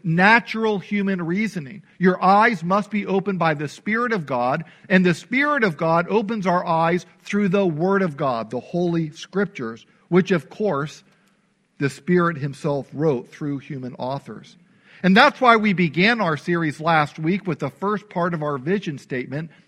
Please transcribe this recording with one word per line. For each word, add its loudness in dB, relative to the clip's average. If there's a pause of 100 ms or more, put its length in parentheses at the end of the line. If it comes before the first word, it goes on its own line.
natural 2
human -4
reasoning. -6 (160)
Your 4
eyes 4
must 0
be -4
opened -2
by 4
the -4
Spirit -4
of -2
God, -2 (240)
and 6
the 4
Spirit 0
of 0
God 2
opens -2
our 2
eyes 0 (180)
through -2
the 2
Word 0
of -2
God, -2
the -6
Holy -4
Scriptures, -8 (260)
which, 4
of 0
course, -6 (760)
the 0
Spirit 0
Himself -6
wrote -2
through -8
human -12
authors. -10 (460)
And 6
that's 6
why 6
we 2
began 2
our 0
series -4
last 0
week -2
with -4
the -4
first -6
part -2
of -4
our -4
vision -4
statement, -10 (180)